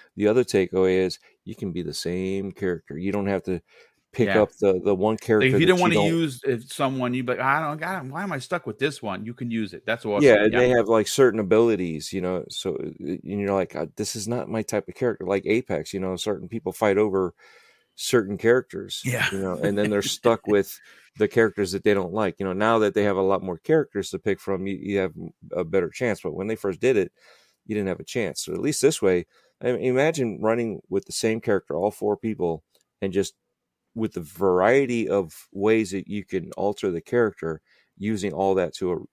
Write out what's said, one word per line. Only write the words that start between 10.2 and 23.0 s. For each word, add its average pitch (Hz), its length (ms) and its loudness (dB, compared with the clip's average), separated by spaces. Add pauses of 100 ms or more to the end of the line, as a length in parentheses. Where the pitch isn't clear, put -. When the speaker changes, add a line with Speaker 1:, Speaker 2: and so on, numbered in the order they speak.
Speaker 1:
Yeah, 107 180 8
and 110 80 4
Speaker 2:
Yeah. - 40 2
Speaker 1:
they 123 120 6
have, 117 180 4
like, 110 200 4
certain 120 340 4
abilities, 92 720 2
you 95 80 -4
know, 90 280 -4
so, - 280 -6
uh, - 100 -8 (180)
and 87 160 -6 (200)
you're 101 120 -2
like, 95 220 -2
"Uh, 78 120 -4 (100)
this - 180 -6
is 104 140 -8
not 120 200 -6
my 110 120 -4
type 104 260 -4
of - 80 -16
character." 113 300 -4
Like 98 200 -2
Apex, 101 480 -2
you 98 60 -4
know, 92 160 -4
certain 92 320 -6
people 107 240 -8
fight 101 260 2
over 95 360 2 (640)
certain 104 420 0
characters, 113 640 -2
Speaker 2:
Yeah. 123 260 -2
Speaker 1:
you 98 100 -4
know, 92 220 -4
and 101 160 0
then 107 120 0
they're 101 120 0
Speaker 2:
<laughs> - 20 -6
Speaker 1:
stuck - 440 0
with 101 320 0 (380)
the 107 100 2
characters 104 460 2
that 95 100 -6
they 104 100 4
don't 92 200 0
like. 101 260 -2
You 98 60 -4
know, 92 80 -4
now 110 260 2
that 101 140 2
they 104 100 2